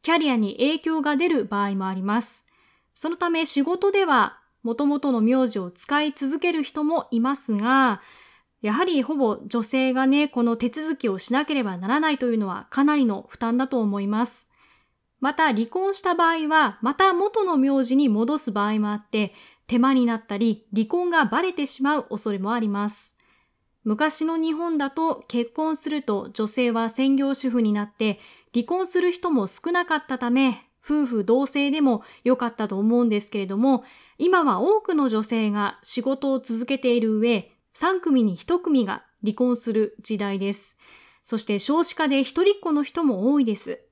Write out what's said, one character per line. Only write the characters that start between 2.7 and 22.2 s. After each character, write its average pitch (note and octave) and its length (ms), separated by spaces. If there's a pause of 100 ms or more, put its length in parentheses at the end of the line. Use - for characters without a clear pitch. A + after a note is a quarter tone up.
そ - 140
の E4+ 80
た F4 120
め E4 160
仕 C#4 180
事 F4+ 280
で G4 140
は、 C4 340 (240)
元 A#3 240
々 C#4+ 240
の A#3+ 100
名 B3+ 280
字 G#3+ 100
を F3+ 140
使 C#4+ 320
い D4 80
続 C#4 260
け F4 140
る D#4 100
人 D4+ 220
も D#4 260
い A#3 80
ま C4 160
す A#3+ 180
が、 A#3 500 (600)
や G#3 100
は D#4 120
り D#4+ 180
ほ C#4+ 140
ぼ A#3 300
女 A3+ 180
性 C4 280
が C4 140
ね、 C#4+ 220
こ A#3+ 160
の A#3 120
手 A#3 120
続 D#4 280
き A#3 120
を F#3+ 100
し - 140
な C#4+ 120
け D4+ 100
れ C4+ 100
ば F#3+ 120
な F#3+ 120
ら C4+ 100
な D#4 140
い C4+ 60
と B3+ 80
い A#3 80
う A3 40
の G3+ 80
は F3+ 240
か C4+ 140
な D4+ 100
り C#4 100
の G3+ 240
負 - 120
担 A#3 160
だ C4 100
と C4 140
思 G3+ 200
い G3 60
ま G#3+ 200
す。 - 260 (680)
ま C#4 120
た D4+ 220
離 A3+ 140
婚 G4 260
し - 80
た F4+ 120
場 E4 240
合 D4+ 100
は、 D4+ 340
ま C4 120
た F#4+ 200
元 G#4 300
の F4 120
名 C4+ 260
字 B3 140
に C#4 140
戻 A#3 260
す B3 160
場 G#3 160
合 G#3+ 100
も G#3 120
あ G#3 60
っ G#3 120
て、 G#3+ 240 (340)
手 A#3+ 120
間 C4 160
に B3+ 100
な A3+ 120
っ A3 100
た G3+ 100
り、 A3 380
離 A3 100
婚 F4 240
が D#4+ 160
バ A#3 160
レ F4+ 140
て D4 120
し - 160
ま D4 140
う C4+ 140
恐 G#3+ 200